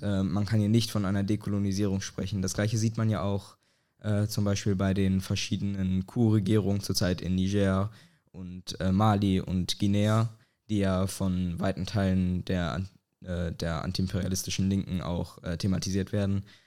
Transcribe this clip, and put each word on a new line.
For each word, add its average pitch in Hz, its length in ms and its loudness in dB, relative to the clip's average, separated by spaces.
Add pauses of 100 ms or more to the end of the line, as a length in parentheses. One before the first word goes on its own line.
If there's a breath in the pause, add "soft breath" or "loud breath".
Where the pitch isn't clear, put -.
äh, 101 220 0
man 98 220 0
kann 110 120 2
hier 104 100 4
nicht 113 220 4
von 104 140 -2
einer 98 180 0
Dekolonisierung 101 800 -2
sprechen. 95 420 -6
Das 95 120 -2
Gleiche 110 240 0
sieht 113 180 -2
man 113 120 0
ja 95 140 0
auch, 101 340 -4 (440)
äh, 104 260 0
zum 104 180 -2
Beispiel 101 300 2
bei 95 180 2
den 95 280 2
verschiedenen 95 840 -2
Coup-Regierungen 107 760 2
zurzeit 92 400 0
in 92 160 -2
Niger 98 540 2 (420 loud breath)
und, 90 480 -12
äh, 92 100 2
Mali 98 500 4
und 90 380 -2
Guinea, 107 520 2 (380 soft breath)
die 107 100 0
ja 95 280 2
von 90 540 -2
weiten 95 260 -2
Teilen 92 580 0
der, 87 380 -2 (420)
äh, 87 280 -4
der 82 320 -4
antiimperialistischen 95 840 -2
Linken 95 320 0
auch, 87 440 -6
äh, 85 120 -4
thematisiert 95 560 0
werden. 98 320 0 (220 soft breath)